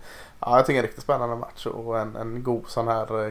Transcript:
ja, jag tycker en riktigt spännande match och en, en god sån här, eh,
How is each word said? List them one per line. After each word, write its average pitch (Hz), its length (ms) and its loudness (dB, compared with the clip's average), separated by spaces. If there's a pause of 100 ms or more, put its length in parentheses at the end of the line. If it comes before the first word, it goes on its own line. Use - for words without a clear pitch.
(400)
ja, 120 160 4
jag 131 100 8
tycker 135 120 4
en 110 80 4
riktigt - 180 -10
spännande 120 320 0
match - 300 -8
och 113 340 -4
en, 110 160 -6
en 113 260 -6
god 120 260 0
sån 117 200 0
här, 110 380 0
eh, 107 40 -4